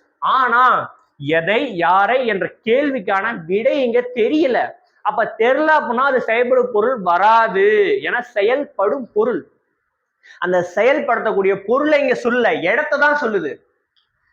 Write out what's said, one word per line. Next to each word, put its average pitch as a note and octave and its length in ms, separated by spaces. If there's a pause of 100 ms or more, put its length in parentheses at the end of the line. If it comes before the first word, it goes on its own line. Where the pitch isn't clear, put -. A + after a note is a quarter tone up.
(380)
ஆனா B3 260 (720)
எதை, G3 260 (220)
யாரை G3+ 340 (140)
என்ற F#3 140 (200)
கேள்விக்கான A3 600 (260)
விடை A#3 340
இங்க A#3 140 (180)
தெரியல. B3+ 400 (520)
அப்ப A3+ 140 (180)
தெரியல C#4 360
அப்படின்னா A#3+ 320
அது C4 180
செயல்படு B3 360 (100)
பொருள் A3+ 240 (120)
வராது. G3 540 (440)
ஏன்னா A3 120 (160)
செயல்படும் A#3 720 (100)
பொருள், G#3+ 240 (1040)
அந்த F3+ 140 (180)
செயல்படுத்தக்கூடிய G#3+ 800 (160)
பொருளை D4 340
இங்க B3+ 220
சொல்லல, A#3 260 (200)
இடத்தை D4 340
தான் D4 180
சொல்லுது. F#3 300 (800)